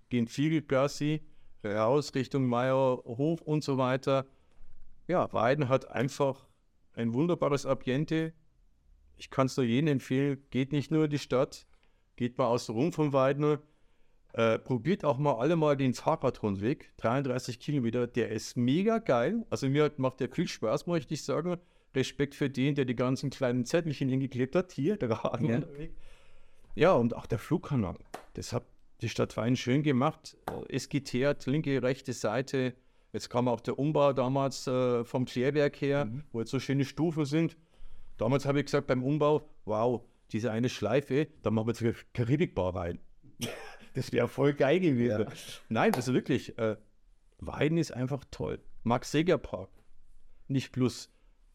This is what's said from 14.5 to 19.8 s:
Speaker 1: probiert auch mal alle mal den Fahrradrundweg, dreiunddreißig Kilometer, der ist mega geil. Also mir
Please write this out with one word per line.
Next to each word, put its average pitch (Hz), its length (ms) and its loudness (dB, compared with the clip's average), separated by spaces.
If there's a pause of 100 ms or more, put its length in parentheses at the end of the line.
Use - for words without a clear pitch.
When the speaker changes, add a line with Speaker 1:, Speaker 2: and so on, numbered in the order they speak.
Speaker 1:
probiert 131 460 -2
auch 139 120 2
mal 143 180 2
alle 143 200 2
mal 151 220 4
den 131 160 2
Fahrradrundweg, 117 1040 -2
dreiunddreißig 123 640 -2
Kilometer, 123 480 0
der 110 240 0
ist - 260 -6
mega 175 400 2
geil. 185 520 0
Also 131 200 -2
mir 147 160 4